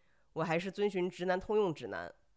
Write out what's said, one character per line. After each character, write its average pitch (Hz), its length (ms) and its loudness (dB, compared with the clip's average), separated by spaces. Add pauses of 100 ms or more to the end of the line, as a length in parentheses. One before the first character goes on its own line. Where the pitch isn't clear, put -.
(320)
我 160 100 -2
还 165 160 2
是 185 120 -4
遵 202 200 0
循 180 180 0
直 - 160 -6
男 185 140 4
通 208 180 0
用 196 160 4
指 123 140 -8
南， 87 260 -6 (240)